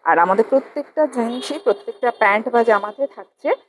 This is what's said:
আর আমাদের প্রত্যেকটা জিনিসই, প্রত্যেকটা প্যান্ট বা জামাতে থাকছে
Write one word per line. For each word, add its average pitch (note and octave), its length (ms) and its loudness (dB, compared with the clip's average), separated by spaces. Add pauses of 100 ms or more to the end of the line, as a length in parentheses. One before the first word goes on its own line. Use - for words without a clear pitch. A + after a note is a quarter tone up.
আর E3 140 4
আমাদের F#3+ 300 4
প্রত্যেকটা C#4+ 580 -2
জিনিসই, B3+ 520 -6
প্রত্যেকটা - 520 -4
প্যান্ট G#3+ 380 0
বা A#3 140 0
জামাতে G#3+ 440 -2
থাকছে - 420 -12 (200)